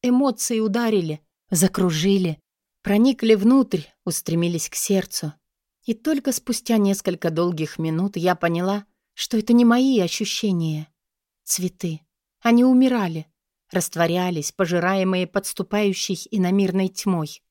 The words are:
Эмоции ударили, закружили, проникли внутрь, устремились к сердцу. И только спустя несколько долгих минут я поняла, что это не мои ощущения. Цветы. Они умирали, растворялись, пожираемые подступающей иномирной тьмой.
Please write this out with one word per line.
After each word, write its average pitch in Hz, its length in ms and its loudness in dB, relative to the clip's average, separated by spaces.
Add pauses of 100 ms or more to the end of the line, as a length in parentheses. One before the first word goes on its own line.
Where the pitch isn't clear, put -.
Эмоции 247 560 0
ударили, 208 600 0 (280)
закружили, 180 880 0 (440)
проникли 220 500 2
внутрь, 220 480 4 (240)
устремились 170 640 -2
к - 60 -14
сердцу. - 580 -4 (520)
И 226 100 -2
только 277 360 -2
спустя - 460 -2
несколько 196 540 0
долгих 160 480 -4
минут 165 360 -2
я 180 200 0
поняла, 180 500 -2 (300)
что - 220 -4
это 220 160 2
не 240 120 6
мои 247 340 4
ощущения. 170 880 -4 (560)
Цветы. 175 580 -6 (400)
Они 240 220 4
умирали, 247 600 2 (460)
растворялись, 170 800 -2
пожираемые 185 760 0
подступающей 196 1040 -4
иномирной 190 580 0
тьмой. 175 600 -4